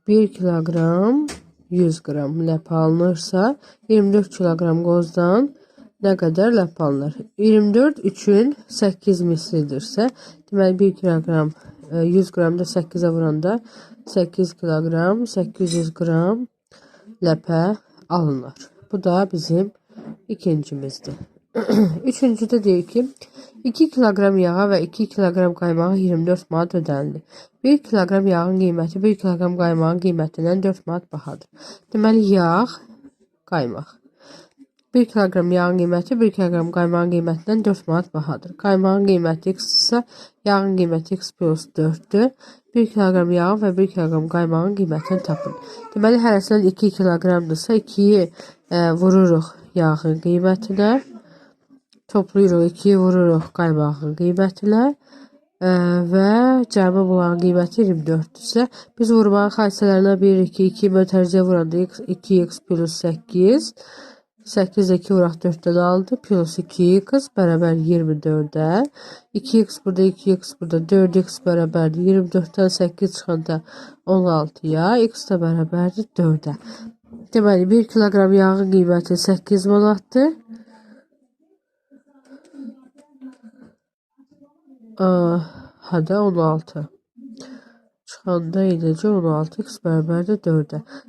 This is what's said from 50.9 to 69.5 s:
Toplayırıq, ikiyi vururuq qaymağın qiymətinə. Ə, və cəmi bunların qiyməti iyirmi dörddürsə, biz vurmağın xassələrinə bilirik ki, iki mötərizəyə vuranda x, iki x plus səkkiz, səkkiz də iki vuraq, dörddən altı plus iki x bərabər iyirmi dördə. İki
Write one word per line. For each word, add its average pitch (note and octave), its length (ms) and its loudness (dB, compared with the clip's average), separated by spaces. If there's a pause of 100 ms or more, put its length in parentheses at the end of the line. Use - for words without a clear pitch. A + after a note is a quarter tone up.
Toplayırıq, F#3 560 2
ikiyi G3 300 2
vururuq F3+ 560 2
qaymağın D3+ 640 -2
qiymətinə. F#3+ 680 0 (800)
Ə, F#3 100 0 (340)
və F#3+ 240 2 (380)
cəmi F#3+ 380 2
bunların F3 360 0
qiyməti F3 420 0
iyirmi E3+ 220 0
dörddürsə, D#3+ 640 -2 (240)
biz A#3 200 0
vurmağın G#3 440 2
xassələrinə G3 600 2
bilirik F#3+ 380 2
ki, F#3+ 120 2
iki F#3+ 240 0
mötərizəyə F#3 520 2
vuranda E3+ 360 0
x, - 240 -6
iki F#3 400 0
x - 160 -12
plus E3 400 -4
səkkiz, F3+ 720 0 (720)
səkkiz F#3+ 440 0
də F3+ 100 2
iki G3 140 -2
vuraq, E3+ 240 2
dörddən F3 420 -2
altı F#3 360 0
plus E3+ 420 -2
iki F3 360 -2
x C4+ 380 0
bərabər E3+ 480 2
iyirmi D#3+ 400 0
dördə. D#3 640 -2 (460)
İki A3 340 0